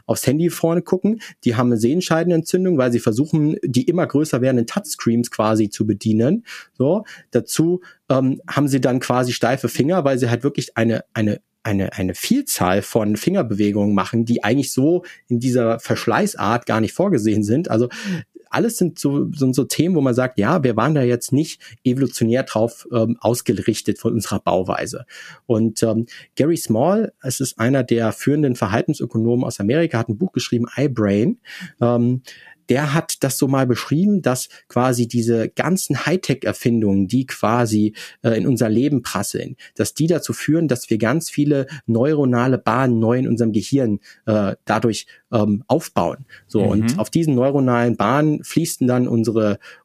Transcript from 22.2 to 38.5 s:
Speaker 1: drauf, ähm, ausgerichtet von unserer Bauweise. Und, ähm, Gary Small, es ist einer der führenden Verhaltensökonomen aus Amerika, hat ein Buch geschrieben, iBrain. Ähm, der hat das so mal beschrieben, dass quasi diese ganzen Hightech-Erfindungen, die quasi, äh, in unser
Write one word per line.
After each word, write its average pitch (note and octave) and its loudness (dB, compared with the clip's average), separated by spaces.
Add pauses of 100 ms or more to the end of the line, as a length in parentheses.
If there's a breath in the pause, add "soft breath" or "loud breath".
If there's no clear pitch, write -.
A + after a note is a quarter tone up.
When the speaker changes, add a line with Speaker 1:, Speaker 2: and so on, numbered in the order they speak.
Speaker 1:
drauf, - -4
ähm, A#2 0
ausgerichtet G#2+ -2
von A#2 0
unserer G#2 -2
Bauweise. - -4 (400 loud breath)
Und, A2 0
ähm, A2+ -2 (280 loud breath)
Gary D#3 2
Small, F3 0
es C3+ -6
ist - -8
einer B2+ 0
der A2+ 0
führenden C#3 0
Verhaltensökonomen A#2 -2
aus - -6
Amerika, B2 0
hat A2+ -2
ein G#2+ -4
Buch F3+ -2
geschrieben, A#2+ -2 (100)
iBrain. A#2 0 (420 loud breath)
Ähm, A#2+ 2 (460 loud breath)
der C#3 0
hat - -2
das C3 -2
so D3 2
mal C3+ 2
beschrieben, E3 0
dass B2+ -2 (200 loud breath)
quasi B2 0
diese A2+ 0
ganzen - -2
Hightech-Erfindungen, A#2 0
die B2+ 0
quasi, G#2+ 0 (280 loud breath)
äh, A2+ 2
in - 0
unser A#2 2